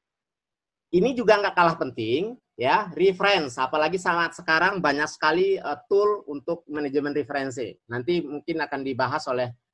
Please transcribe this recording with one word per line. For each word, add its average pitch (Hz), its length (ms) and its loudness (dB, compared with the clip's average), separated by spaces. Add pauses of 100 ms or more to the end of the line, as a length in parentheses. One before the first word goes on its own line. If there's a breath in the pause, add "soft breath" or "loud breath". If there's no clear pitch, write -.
(880)
Ini 185 240 2
juga 220 240 4
nggak 196 160 0
kalah 170 240 4
penting, 131 560 -2 (240)
ya, 165 400 2
reference, 185 640 2
apalagi 156 400 0
sangat 170 400 -2
sekarang 180 400 2
banyak 147 240 2
sekali, 175 560 2
eh, 143 240 -6
tool 202 480 2
untuk 127 320 -8
manajemen 143 480 -2
referensi. 135 640 -4 (160)
Nanti 165 320 -2
mungkin 147 400 -6
akan 139 160 -6
dibahas 135 480 -2
oleh 123 240 -2 (220)